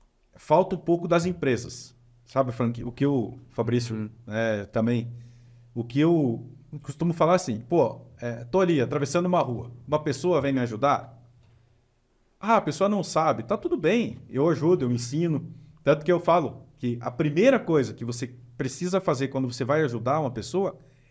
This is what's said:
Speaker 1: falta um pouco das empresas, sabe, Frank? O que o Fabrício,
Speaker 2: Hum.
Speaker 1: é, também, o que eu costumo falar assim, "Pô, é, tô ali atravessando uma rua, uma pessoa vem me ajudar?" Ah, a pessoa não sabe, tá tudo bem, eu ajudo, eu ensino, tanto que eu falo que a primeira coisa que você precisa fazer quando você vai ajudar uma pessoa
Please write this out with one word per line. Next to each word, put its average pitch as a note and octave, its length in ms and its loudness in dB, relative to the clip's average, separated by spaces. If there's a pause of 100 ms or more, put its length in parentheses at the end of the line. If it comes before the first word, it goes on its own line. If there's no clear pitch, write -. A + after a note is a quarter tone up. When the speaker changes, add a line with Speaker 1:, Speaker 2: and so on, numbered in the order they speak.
(360)
Speaker 1:
falta F#3 400 2
um - 40 -8
pouco E3+ 280 0
das E3+ 180 2
empresas, C3+ 680 -4 (300)
sabe, C3 300 0
Frank? A#2 300 -2
O A#2+ 80 -8
que C#3 140 -2
o C#3 320 0 (120)
Fabrício, A#2 460 -2
Speaker 2:
Hum. G#2+ 140 -6 (180)
Speaker 1:
é, G#2+ 380 -2
também, A#2 460 0 (640)
o A#2 100 -6
que A#2+ 160 -2
eu D3 480 2 (360)
costumo E3 300 -2
falar E3 220 4
assim, C3 260 -2
"Pô, D3+ 400 0 (200)
é, A#2+ 240 -8
tô F#3 160 2
ali F3 180 2
atravessando C#3 460 0
uma F3+ 160 2
rua, A#2+ 300 -6 (160)
uma D3 120 0
pessoa D3+ 400 0
vem C#3 140 0
me C3 60 0
ajudar?" A#2+ 580 0 (1200)
Ah, A3 180 2
a - 40 4
pessoa D#3 260 0
não G#3 160 0
sabe, D#3 400 2
tá G#3+ 140 -2
tudo F4 180 -2
bem, G3+ 440 0 (100)
eu C3 180 0
ajudo, E3 380 2
eu B2 60 0
ensino, C#3+ 540 -2 (380)
tanto D3+ 220 2
que F3 60 2
eu F3 100 4
falo E3 420 2 (140)
que A#2+ 240 -4
a B2+ 100 -6
primeira E3+ 480 4
coisa D#3 340 0
que - 120 -10
você A#2+ 280 -8 (260)
precisa F3 400 -4
fazer C#3 300 0
quando C3 220 -4
você B2 120 -8
vai D3 200 2
ajudar B2 360 -2
uma C#3+ 100 -4
pessoa F3 480 -4 (340)